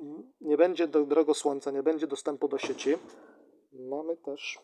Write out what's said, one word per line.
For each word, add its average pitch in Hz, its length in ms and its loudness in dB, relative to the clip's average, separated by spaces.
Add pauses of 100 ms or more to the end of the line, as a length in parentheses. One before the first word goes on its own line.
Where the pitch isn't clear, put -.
(420)
nie 151 160 2
będzie 170 300 4
dobrego 147 460 4
słońca, 139 380 -4
nie 139 120 -2
będzie 156 240 0
dostępu 143 400 -4
do 135 100 -2
sieci, 139 400 -2 (760)
mamy 143 440 -6
też, - 460 -10